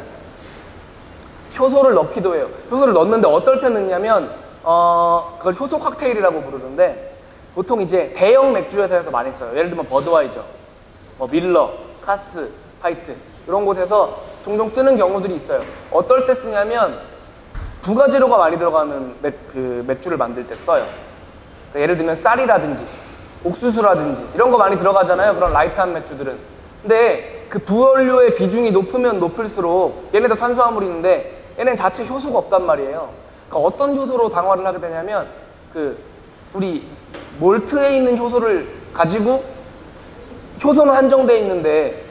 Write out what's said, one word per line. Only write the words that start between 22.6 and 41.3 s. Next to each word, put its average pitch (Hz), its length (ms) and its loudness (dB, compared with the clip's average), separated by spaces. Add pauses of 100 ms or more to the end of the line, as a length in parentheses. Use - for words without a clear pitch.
옥수수라든지 175 960 0
이런 247 160 4
거 240 60 4
많이 196 200 2
들어가잖아요. 190 560 2
그런 175 180 0
라이트한 170 420 0
맥주들은. 139 440 -10 (440)
근데 220 680 2
그 202 100 -6
부원료의 254 800 4
비중이 208 340 0
높으면 202 480 0
높을수록, 175 960 -2
얘네도 220 220 2
탄수화물이 233 500 0
있는데 170 560 -2 (160)
얘네는 240 180 0
자체 196 300 -2
효소가 254 320 -4
없단 180 280 0
말이에요. 143 420 -2 (400)
그러니까 160 200 -2
어떤 277 280 -2
효소로 247 340 -2
당화를 185 340 0
하게 180 160 -4
되냐면, 175 460 -6 (460)
그 143 260 -6 (540)
우리 190 340 -6 (540)
몰트에 269 560 2
있는 247 220 2
효소를 233 500 -2 (240)
가지고, 214 520 0 (1160)
효소는 285 300 6
한정돼 262 460 6